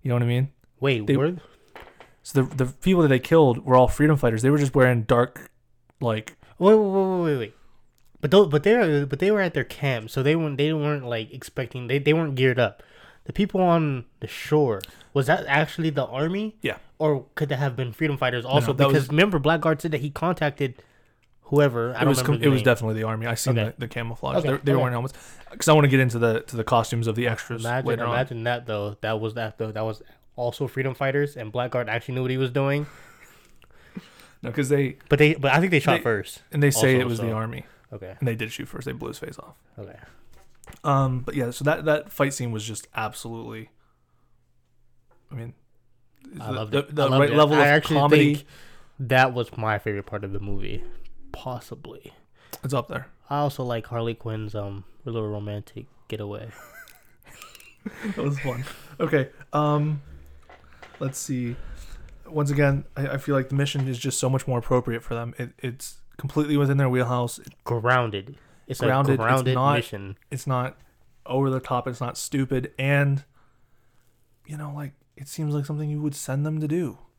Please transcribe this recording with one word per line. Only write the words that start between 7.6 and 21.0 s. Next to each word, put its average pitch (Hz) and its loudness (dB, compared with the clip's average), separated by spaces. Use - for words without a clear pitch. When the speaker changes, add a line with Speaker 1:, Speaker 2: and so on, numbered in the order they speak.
Speaker 2:
But 143 -2
tho-, 196 8
but 147 0
they 214 6
were, 151 2
but 135 -6
they 190 2
were 208 2
at 175 -2
their 135 -2
camp, 120 -4
so 135 -4
they 147 4
weren't, 151 -2
they 151 0
weren't, 147 -2
like, 113 -6
expecting, 127 -8
they, 131 0
they 143 2
weren't 160 0
geared 127 2
up. 110 0
The - -10
people 196 0
on 160 2
the 113 -10
shore, 127 0
was 135 2
that - 2
actually 156 0
the 135 -2
army? 180 -4
Speaker 1:
Yeah. 117 -4
Speaker 2:
Or 147 0
could 147 -4
that 139 -2
have 131 -2
been 123 -4
freedom 147 -2
fighters 123 -2
Speaker 1:
No, 127 -8
Speaker 2:
also? 135 4
Speaker 1:
no, 139 0
that 139 4
was 139 4
Speaker 2:
Because 135 2
remember, 175 4
Blackguard 160 2
said 165 -4
that 139 -2
he 143 -4
contacted 147 -4